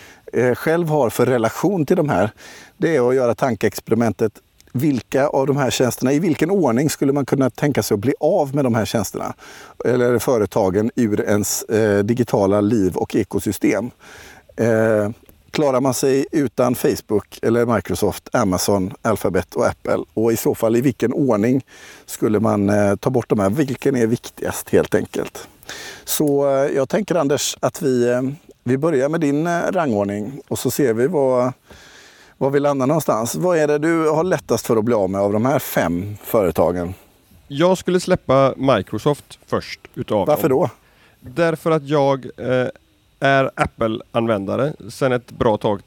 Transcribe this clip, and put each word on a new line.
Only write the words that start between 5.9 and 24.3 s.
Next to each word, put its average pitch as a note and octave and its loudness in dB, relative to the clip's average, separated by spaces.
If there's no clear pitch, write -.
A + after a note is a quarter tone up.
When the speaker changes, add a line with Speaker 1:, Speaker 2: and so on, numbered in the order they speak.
Speaker 1:
i D3 2
vilken D#3+ 0
ordning D3+ 2
skulle C#3 0
man C#3+ 0
kunna C3+ 0
tänka D3 0
sig - -2
att G#2 -2
bli B2 0
av D3+ 0
med D3 0
de A#2+ 0
här A2 0
tjänsterna - -4
eller B2 2
företagen G#2+ 0
ur G#2 0
ens, G#2 -2
eh, G#2 2
digitala G#2 2
liv G#2 2
och - -4
ekosystem? G#2+ -2
Eh, A2 2
klarar C3+ 0
man C3+ 2
sig C3+ 0
utan B2 0
Facebook - -2
eller A#2+ 2
Microsoft, F#2+ -2
Amazon, G2+ 0
Alphabet F#2+ -2
och A#2 0
Apple? G2+ -4
Och A2+ 0
i A2 0
så A#2+ -2
fall, A2+ 0
i A#2 2
vilken B2 0
ordning B2 2
skulle G#2+ -2
man, G#2+ 2
eh, G2+ 2
ta - -4
bort C3 0
de B2 0
här? G2 2
Vilken C3 -2
är A#2 2
viktigast - -6